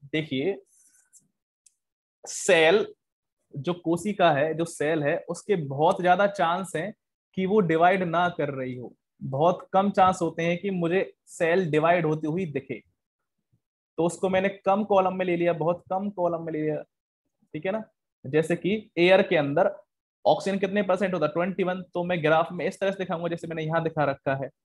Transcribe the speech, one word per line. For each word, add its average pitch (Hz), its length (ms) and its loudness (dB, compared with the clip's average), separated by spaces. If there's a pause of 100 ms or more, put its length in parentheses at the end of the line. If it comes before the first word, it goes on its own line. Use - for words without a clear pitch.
देखिए, 147 520 -4 (1700)
cell 170 640 4 (680)
जो 147 220 -6
कोशिका 170 560 2
है, 151 220 0
जो 165 120 -4
cell 151 380 -2
है, 151 140 0 (120)
उसके 175 260 -2 (120)
बहुत 160 340 0
ज्यादा 180 280 4
chance 180 460 -2
है 170 160 -6 (460)
कि 185 80 -2
वो 196 160 2
divide 175 440 4
ना 170 260 0
कर 147 200 -4
रही 131 240 -8
हो, 123 180 -14 (280)
बहुत 147 520 0
कम 196 180 2
chance 185 300 4
होते 165 220 -4
हैं 170 140 0
कि 196 140 -6
मुझे 175 400 -2 (180)
cell 170 420 0
divide 160 340 4
होती 156 220 -2
हुई 175 200 -2
दिखे। 135 340 -8 (1160)
तो 160 80 2
उसको 175 240 -2
मैंने 190 200 2 (160)
कम 196 200 2
कॉलम 185 300 2
में 185 100 -2
ले 175 120 0
लिया, 175 180 2
बहुत 165 340 -4
कम 196 220 -4
कॉलम 170 300 -2
में 165 120 -8
ले 156 80 -4
लिया, 151 200 -4 (720)
ठीक 156 120 -8
है 190 60 -2
ना? 214 120 -4 (420)
जैसे 160 300 2
कि 202 420 -2
एयर 180 260 6
के 180 140 0
अंदर 151 320 2 (560)
oxygen 156 340 2
कितने 196 240 0
percent 190 300 0
होता 170 120 0
है? - 80 0
ट्वेंटी 180 300 -2
वन। 185 200 -4
तो 175 200 -6
मैं 175 200 -2
graph 160 280 2
में 175 140 -6
इस 190 140 -6
तरह 196 120 0
से 196 60 -6
दिखाऊंगा, 175 300 -6
जैसे 170 200 -8
मैंने 165 160 -6
यहाँ 160 200 0
दिखा 160 220 -2
रखा 139 300 -2
है। 135 140 -8 (160)